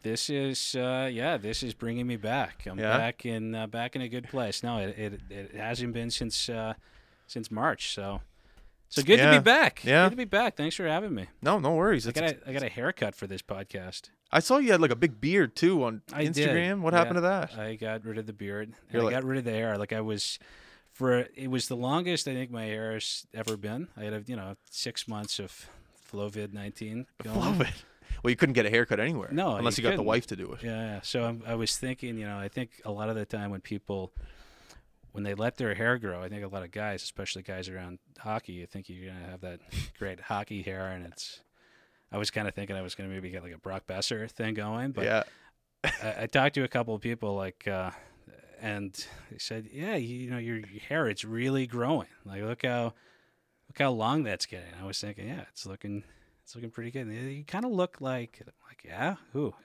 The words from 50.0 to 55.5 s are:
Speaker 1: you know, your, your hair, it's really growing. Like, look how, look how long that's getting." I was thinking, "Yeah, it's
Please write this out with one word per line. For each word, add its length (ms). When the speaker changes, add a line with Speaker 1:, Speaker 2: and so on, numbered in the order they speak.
Speaker 1:
you 140
know, 60
your, 200
your 320
hair, 180
it's 160
really 420
growing. 440
Like, 160
look 220
how, 300
look 80
how 140
long 320
that's 220
getting." 360
I 40
was 140
thinking, 300
"Yeah, 200
it's 160